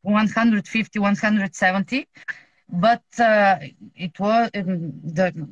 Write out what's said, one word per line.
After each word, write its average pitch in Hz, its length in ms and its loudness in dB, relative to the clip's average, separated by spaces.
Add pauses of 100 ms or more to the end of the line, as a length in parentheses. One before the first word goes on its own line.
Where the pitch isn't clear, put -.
one 208 260 2
hundred 220 400 0
fifty, 214 320 -4
one 202 160 2
hundred 208 400 0
seventy. 196 500 -2 (600)
But, 220 340 2 (160)
uh, 208 400 4 (380)
it 170 240 -10
was, 226 340 2
um, 175 380 -4 (100)
the, 165 500 -4